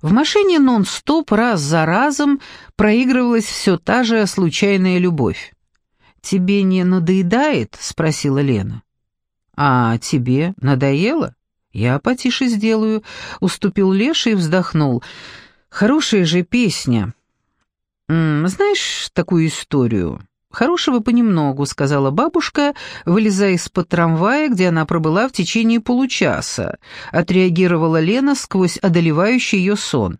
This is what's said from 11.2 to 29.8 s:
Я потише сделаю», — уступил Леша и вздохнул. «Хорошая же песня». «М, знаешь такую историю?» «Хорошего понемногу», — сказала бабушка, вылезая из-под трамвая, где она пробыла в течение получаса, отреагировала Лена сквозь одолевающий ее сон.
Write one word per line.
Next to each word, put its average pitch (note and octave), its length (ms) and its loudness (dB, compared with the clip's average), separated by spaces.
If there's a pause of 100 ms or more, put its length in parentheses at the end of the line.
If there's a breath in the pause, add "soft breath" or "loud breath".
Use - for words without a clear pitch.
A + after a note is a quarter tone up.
Я B2 260 -2
потише B3+ 480 -2
сделаю», — A3 560 0 (380 loud breath)
уступил F#3+ 520 0
Леша A#3 380 0
и A3 40 2
вздохнул. D#3+ 680 0 (680 loud breath)
«Хорошая A3 540 2
же E3+ 180 0
песня». C3 720 -2 (960)
«М, D#3+ 400 0
знаешь - 680 -2
такую E3 320 0
историю?» A2+ 760 -2 (340)
«Хорошего C#4 460 0
понемногу», — F3 680 0
сказала C#3 460 0
бабушка, C#4+ 640 -2 (300 loud breath)
вылезая G3 500 2
из-под F3 340 -4
трамвая, F3 600 0
где F#3 200 2
она D#3+ 180 0
пробыла E3+ 420 0
в - 40 -8
течение A3+ 480 0
получаса, A3 1000 -2 (320 loud breath)
отреагировала E3+ 920 2
Лена C4 360 0
сквозь F#3 400 -2
одолевающий F3+ 840 2
ее F#3+ 160 0
сон. A2 460 -4